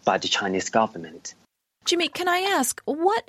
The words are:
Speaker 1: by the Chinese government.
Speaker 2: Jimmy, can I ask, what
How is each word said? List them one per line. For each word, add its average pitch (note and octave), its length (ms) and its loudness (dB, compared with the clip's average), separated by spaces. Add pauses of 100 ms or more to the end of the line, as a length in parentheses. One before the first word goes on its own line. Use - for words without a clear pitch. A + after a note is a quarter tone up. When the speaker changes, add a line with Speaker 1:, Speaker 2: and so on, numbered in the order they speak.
Speaker 1:
by F#2+ 140 4
the F#2 80 -4
Chinese F#2+ 420 -2
government. F2 640 -2 (520)
Speaker 2:
Jimmy, E4+ 240 2
can F4+ 180 -6
I F4+ 120 2
ask, F#4 460 0
what F4 420 0